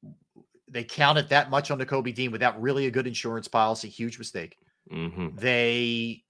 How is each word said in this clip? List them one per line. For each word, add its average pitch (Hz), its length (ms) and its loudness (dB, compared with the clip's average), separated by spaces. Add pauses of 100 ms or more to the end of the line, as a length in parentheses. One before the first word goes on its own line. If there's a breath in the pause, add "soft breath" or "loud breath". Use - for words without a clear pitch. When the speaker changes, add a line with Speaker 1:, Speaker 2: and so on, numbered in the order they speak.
(760)
Speaker 1:
they 120 80 -4
counted 147 460 4
that 135 220 4
much 143 200 2
on 139 80 -2
Nakobe 131 340 -2
Dean 120 200 -4
without 110 280 0
really 135 260 0
a 127 40 0
good 127 160 0
insurance 113 400 -6
policy. 110 420 2
Huge 117 300 -8
mistake. 98 400 -10 (320)
Speaker 2:
Mm-hmm. 85 460 -6
Speaker 1:
They 120 920 0